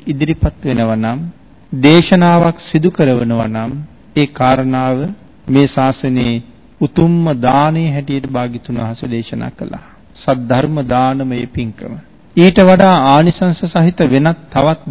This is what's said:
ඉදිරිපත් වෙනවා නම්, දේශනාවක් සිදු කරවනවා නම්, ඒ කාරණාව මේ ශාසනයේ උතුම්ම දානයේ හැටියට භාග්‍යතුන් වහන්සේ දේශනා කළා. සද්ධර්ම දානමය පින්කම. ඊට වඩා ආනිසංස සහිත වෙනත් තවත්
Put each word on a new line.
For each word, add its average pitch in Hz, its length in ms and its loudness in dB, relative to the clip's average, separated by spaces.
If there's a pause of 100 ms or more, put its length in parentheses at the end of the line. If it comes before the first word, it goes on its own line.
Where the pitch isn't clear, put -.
ඉදිරිපත් 151 580 -4
වෙනවා 117 340 -2
නම්, 113 240 -4 (520)
දේශනාවක් 170 920 4
සිදු 165 300 -2
කරවනවා 117 560 0
නම්, 110 240 -6 (400)
ඒ 147 160 0
කාරණාව 131 720 -2 (480)
මේ 135 220 4
ශාසනයේ 127 760 -2 (380)
උතුම්ම 170 440 0 (120)
දානයේ 151 540 0
හැටියට 139 360 -6
භාග්‍යතුන් 123 500 -8
වහන්සේ 113 320 -8
දේශනා 117 420 -8
කළා. - 360 -14 (300)
සද්ධර්ම 131 680 -2
දානමය 127 640 -2
පින්කම. - 460 -10 (420)
ඊට 180 240 6
වඩා 185 360 6 (100)
ආනිසංස 165 560 2
සහිත 170 440 0
වෙනත් 143 420 0
තවත් 156 440 0